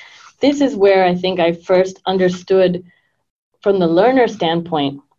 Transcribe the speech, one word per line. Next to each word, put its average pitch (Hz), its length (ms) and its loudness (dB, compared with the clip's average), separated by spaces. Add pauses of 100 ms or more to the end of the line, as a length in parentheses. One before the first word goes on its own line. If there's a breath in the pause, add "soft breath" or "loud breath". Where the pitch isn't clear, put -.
(400 loud breath)
this 285 220 0
is 233 120 0
where 190 300 4
I 180 100 2
think 180 240 -4
I 170 140 0
first 185 540 -2
understood 185 760 -2 (760 soft breath)
from 202 180 0
the 175 80 0
learner 226 400 2
standpoint 165 760 -4 (160)